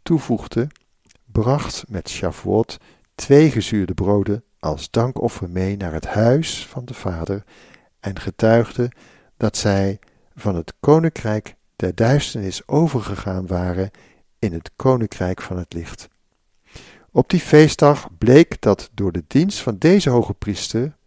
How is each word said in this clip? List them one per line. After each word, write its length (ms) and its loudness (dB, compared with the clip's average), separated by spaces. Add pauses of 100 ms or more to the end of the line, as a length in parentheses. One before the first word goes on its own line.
toevoegde, 680 -2 (580)
bracht 640 -2
met 220 -8
Shavuot 680 -2 (380)
twee 360 6
gezuurde 420 -2
broden 500 0 (160)
als 320 -6
dankoffer 580 -2
mee 280 -4
naar 160 -8
het 120 -6
huis 600 0
van 180 -12
de 80 -12
Vader 500 -6 (560)
en 200 -8
getuigde 720 0 (460)
dat 200 -4
zij 420 0 (360)
van 200 -4
het 240 -8
koninkrijk 760 0 (200)
der 200 -4
duisternis 720 -2
overgegaan 800 -2
waren 440 -2 (480)
in 140 -2
het 220 -10
koninkrijk 680 -2
van 160 -8
het 160 -10
licht. 340 -12 (1040)
Op 180 2
die 100 2
feestdag 800 4
bleek 440 6
dat 320 0
door 180 -2
de 160 -6
dienst 320 2
van 180 -4
deze 320 4
hoge 240 2
priester 640 -6 (120)